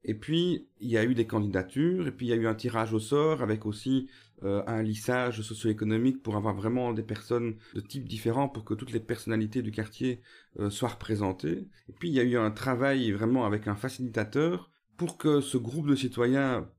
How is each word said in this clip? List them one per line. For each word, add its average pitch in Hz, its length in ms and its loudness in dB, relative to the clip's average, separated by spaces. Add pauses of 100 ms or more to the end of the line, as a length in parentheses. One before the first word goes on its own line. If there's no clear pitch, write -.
Et 113 80 -2
puis, 165 560 0 (100)
il 117 100 -6
y 113 80 4
a 110 60 6
eu 123 100 4
des 117 120 4
candidatures, 113 800 0
et 135 40 -2
puis 127 160 -6
il - 20 -2
y 120 40 4
a 117 40 4
eu 113 100 2
un 110 80 2
tirage 113 380 -2
au 110 60 2
sort 147 420 2
avec 107 240 0
aussi, 131 420 0 (360)
euh, 98 240 0
un 113 140 -2
lissage 110 600 0
socio-économique 110 840 0
pour 104 140 -2
avoir 104 180 0
vraiment 117 380 0
des 110 100 -4
personnes 113 520 -2 (200)
de - 60 -4
types 123 260 -10
différents 117 400 0
pour 113 160 -8
que - 100 -4
toutes 110 200 -6
les 113 80 -2
personnalités 110 600 -2
du 107 100 -6
quartier, 113 500 -4 (380)
euh, 101 100 0
soient 107 200 -2
représentées. 104 760 -2 (220)
Et - 100 -18
puis, 175 80 -4
il 165 60 0
y 131 80 6
a - 20 6
eu 123 140 4
un 110 140 2
travail 127 600 2
vraiment 113 340 2
avec 104 220 0
un 104 80 0
facilitateur 127 960 -2 (240)
pour 170 220 -4
que 147 240 4
ce 139 160 -2
groupe 127 300 -2
de 143 80 6
citoyens 127 840 0